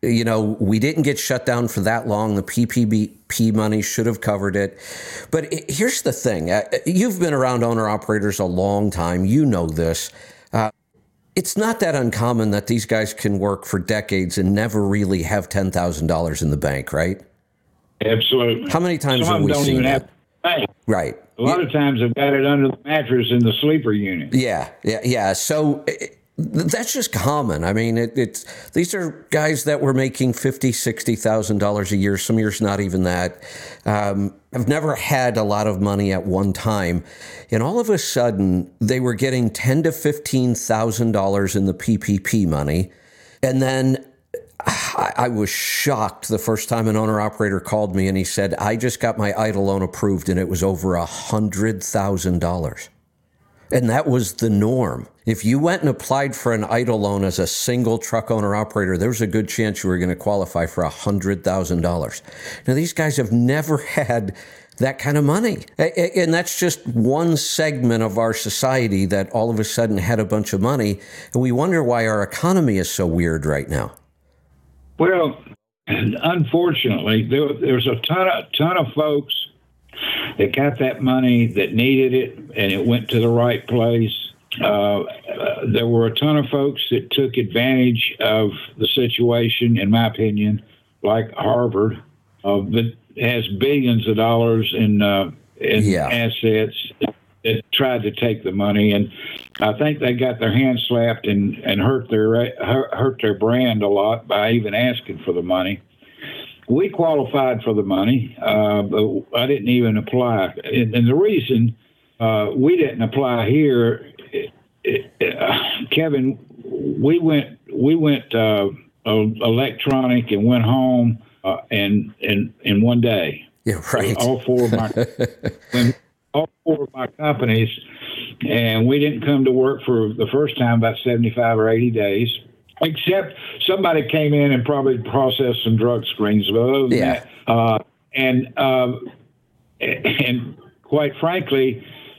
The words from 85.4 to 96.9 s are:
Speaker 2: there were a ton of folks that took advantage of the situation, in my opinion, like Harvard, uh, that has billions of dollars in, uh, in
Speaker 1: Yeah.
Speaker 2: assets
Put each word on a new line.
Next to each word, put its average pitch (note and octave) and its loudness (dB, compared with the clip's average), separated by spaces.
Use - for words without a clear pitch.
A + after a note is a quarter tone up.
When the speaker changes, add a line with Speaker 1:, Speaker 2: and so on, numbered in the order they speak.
Speaker 2:
there A#2 0
were A#2 4
a A2+ -2
ton D3+ 2
of C#3+ 2
folks C#3 0
that A2+ -2
took B2+ 0
advantage B2 0
of A2 2
the A2 0
situation, A#2 2
in G2 0
my A2+ 4
opinion, G#2 0
like A2 0
Harvard, G#2+ 0
uh, G2+ 2
that A#2 0
has A#2+ 0
billions B2 2
of A2 2
dollars A2+ 2
in, G#2+ 4
uh, G2 2
in G#2+ 2
Speaker 1:
Yeah. F2 2
Speaker 2:
assets A2 0